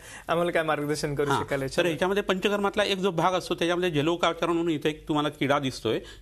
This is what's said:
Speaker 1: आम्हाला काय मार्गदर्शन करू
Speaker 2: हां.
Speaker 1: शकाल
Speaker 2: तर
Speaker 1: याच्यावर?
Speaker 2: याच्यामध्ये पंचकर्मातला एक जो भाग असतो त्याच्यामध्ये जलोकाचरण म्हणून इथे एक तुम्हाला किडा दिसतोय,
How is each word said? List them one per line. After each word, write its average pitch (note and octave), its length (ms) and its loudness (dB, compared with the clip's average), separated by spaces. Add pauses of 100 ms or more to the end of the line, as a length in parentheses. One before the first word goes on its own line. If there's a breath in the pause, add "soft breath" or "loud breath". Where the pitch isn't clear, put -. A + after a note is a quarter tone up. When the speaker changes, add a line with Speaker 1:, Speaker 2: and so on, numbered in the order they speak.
(280 loud breath)
Speaker 1:
आम्हाला E3+ 240 2
काय E3+ 120 2
मार्गदर्शन D3 520 0
करू C#3+ 160 2
Speaker 2:
हां. B2+ 120 2
Speaker 1:
शकाल C#3 160 -2
Speaker 2:
तर C3+ 40 -2
Speaker 1:
याच्यावर? E3+ 260 0
Speaker 2:
याच्यामध्ये F#3 340 0
पंचकर्मातला G3+ 600 0
एक G3+ 140 0
जो F#3 140 0
भाग E3+ 220 2
असतो E3+ 220 -2
त्याच्यामध्ये F3 360 0
जलोकाचरण E3 600 2
म्हणून E3+ 220 0
इथे D3+ 160 0
एक - 180 -8
तुम्हाला D3+ 220 0
किडा C#3+ 300 0
दिसतोय, C3 400 -2 (220 loud breath)